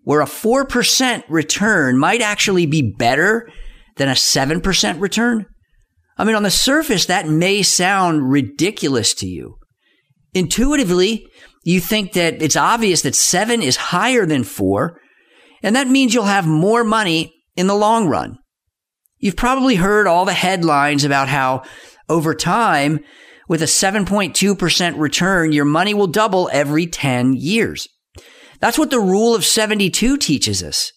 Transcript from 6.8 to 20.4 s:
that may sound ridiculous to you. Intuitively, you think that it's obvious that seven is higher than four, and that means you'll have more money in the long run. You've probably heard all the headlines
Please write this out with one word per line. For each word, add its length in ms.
that 240
may 340
sound 680
ridiculous 840
to 100
you. 320
Intuitively, 960
you 160
think 340
that 260
it's 160
obvious 460
that 120
seven 480
is 140
higher 500
than 160
four, 560
and 140
that 100
means 260
you'll 120
have 220
more 360
money 500
in 120
the 80
long 320
run. 280
You've 180
probably 400
heard 320
all 160
the 80
headlines 720